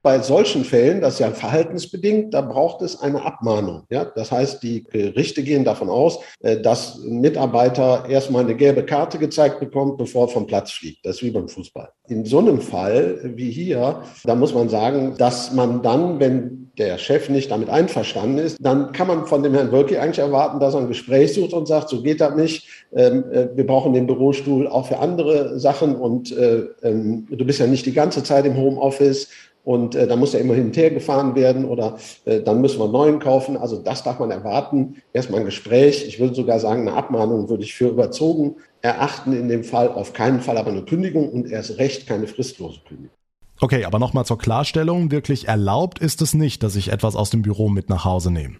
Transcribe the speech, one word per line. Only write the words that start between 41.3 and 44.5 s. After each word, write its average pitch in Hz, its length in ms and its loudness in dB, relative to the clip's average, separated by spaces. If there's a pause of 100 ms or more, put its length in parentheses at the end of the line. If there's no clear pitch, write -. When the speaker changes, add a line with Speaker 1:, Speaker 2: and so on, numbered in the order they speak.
Speaker 1:
erst 110 260 -8
recht 131 300 -2
keine 107 220 -4
fristlose - 600 -10
Kündigung. - 240 -20 (480)
Speaker 2:
Okay, 127 240 0
aber 90 140 -2
nochmal 123 260 0
zur 113 140 -4
Klarstellung. 160 720 0